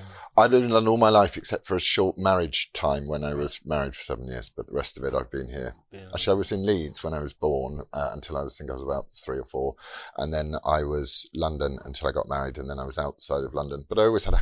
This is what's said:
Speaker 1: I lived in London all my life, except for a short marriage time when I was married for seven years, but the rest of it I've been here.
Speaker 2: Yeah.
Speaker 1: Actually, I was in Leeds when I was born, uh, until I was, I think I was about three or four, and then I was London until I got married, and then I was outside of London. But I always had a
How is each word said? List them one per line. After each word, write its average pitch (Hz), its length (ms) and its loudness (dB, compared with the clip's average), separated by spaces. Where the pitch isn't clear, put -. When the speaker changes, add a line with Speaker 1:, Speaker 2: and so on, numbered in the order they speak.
Speaker 1:
I 110 100 8
lived 123 180 6
in 120 60 0
London 113 180 6
all 113 100 6
my 113 100 8
life, 104 280 6
except - 300 -4
for 95 80 0
a 90 60 2
short - 360 2
marriage 90 560 0
time 71 360 -2
when 73 160 -4
I 73 100 -4
was 71 320 -2
married 71 300 -2
for - 60 -6
seven 64 260 -6
years, 62 220 -8
but - 180 -10
the - 40 -14
rest 69 240 -2
of 64 60 -10
it 65 120 -2
I've 64 180 -2
been 65 180 -6
here. 62 240 -8
Speaker 2:
Yeah. 95 240 -18
Speaker 1:
Actually, - 200 2
I 98 40 2
was 98 140 0
in 98 120 -2
Leeds 85 380 0
when 80 100 -4
I 78 80 -4
was 73 120 -6
born, 71 480 -2
uh, 71 200 -2
until 73 240 -8
I 69 80 -2
was, 69 100 -8
I - 80 -8
think 67 80 -10
I 65 40 -6
was 65 100 -10
about 67 280 -4
three 65 260 -6
or 64 60 -8
four, 67 300 -4
and 76 160 -2
then 76 220 -2
I 76 200 2
was 73 500 0
London 71 500 -2
until - 220 -6
I 67 60 0
got - 160 -4
married, 67 280 -4
and 67 140 -8
then 69 80 -8
I 65 60 -8
was 67 140 -8
outside 71 440 -4
of 64 100 -6
London. 71 360 -6
But 107 100 0
I 107 60 6
always 110 200 4
had 90 100 4
a - 80 8